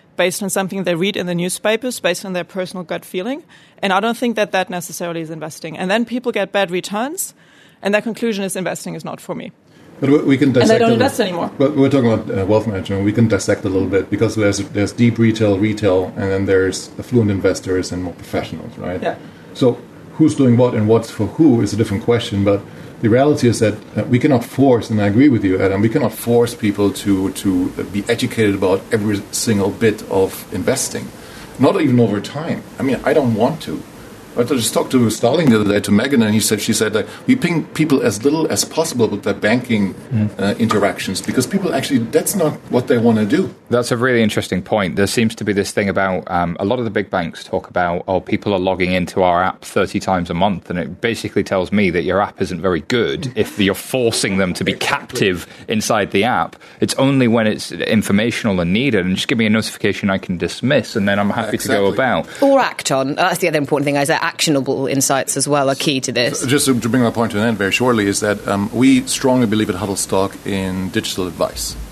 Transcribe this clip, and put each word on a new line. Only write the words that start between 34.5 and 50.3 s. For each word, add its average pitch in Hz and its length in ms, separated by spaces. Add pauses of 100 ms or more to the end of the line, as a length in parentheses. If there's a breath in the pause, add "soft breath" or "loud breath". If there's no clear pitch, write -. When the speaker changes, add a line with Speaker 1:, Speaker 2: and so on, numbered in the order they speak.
Speaker 2:
I 147 60
just 110 180
talked - 160
to 120 200
Starling 135 400
the 110 100
other 101 100
day, 101 80
to 98 140
Megan, 120 280
and 107 140
he 110 60
said, 101 200
she - 120
said 107 220
that 104 120 (220 loud breath)
we 131 80
ping 170 300
people 151 360
as 110 220
little 151 240
as 107 160
possible 127 420
with 98 160
their 104 100
banking, 107 600 (180)
Speaker 3:
Mm. 107 180 (100)
Speaker 2:
uh, 190 180
interactions 196 640
because - 240
people 190 260
actually, 135 280
that's 156 340
not 160 200 (140)
what 120 200
they 123 100
wanna 110 280
do. 165 280 (160)
Speaker 3:
That's 120 220
a 127 40
really 120 280
interesting 104 360
point. 95 360
There 98 100
seems 113 300
to - 80
be 104 80
this 98 180
thing 104 180
about, 95 400
um, 87 300
a 101 60
lot 120 160
of 120 40
the 110 60
big 101 200
banks 87 340
talk - 260
about, 87 380
"Oh, 95 100
people 101 340
are 98 60
logging 92 340
into 92 300
our 90 200
app 92 200
thirty 101 380
times 87 300